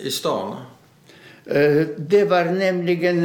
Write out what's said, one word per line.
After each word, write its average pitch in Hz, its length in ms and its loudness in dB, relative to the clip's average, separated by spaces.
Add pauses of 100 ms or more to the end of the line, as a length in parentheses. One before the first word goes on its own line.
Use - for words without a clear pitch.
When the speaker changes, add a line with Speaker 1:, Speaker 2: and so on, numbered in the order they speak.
Speaker 1:
i 135 60 -6
stan? 113 460 -4 (880)
Speaker 2:
Eh, 147 400 2 (120)
det 190 260 2
var 175 200 2
nämligen, 180 800 0